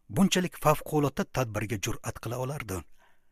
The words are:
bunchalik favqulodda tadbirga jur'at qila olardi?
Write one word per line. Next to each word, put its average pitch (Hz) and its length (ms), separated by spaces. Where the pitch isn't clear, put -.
bunchalik 180 480
favqulodda 151 680
tadbirga 110 520
jur'at - 380
qila 117 220
olardi? 127 400